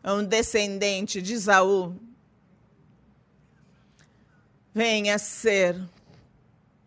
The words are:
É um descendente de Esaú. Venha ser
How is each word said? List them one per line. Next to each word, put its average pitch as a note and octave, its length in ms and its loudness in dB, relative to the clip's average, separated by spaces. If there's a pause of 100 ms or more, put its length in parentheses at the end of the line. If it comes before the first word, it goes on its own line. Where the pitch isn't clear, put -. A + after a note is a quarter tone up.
É F#3+ 80 -8
um G3+ 140 -2
descendente G3+ 960 -2
de G3 120 -6
Esaú. F#3+ 680 2 (2750)
Venha G#3+ 440 0
ser F#3+ 600 0 (1080)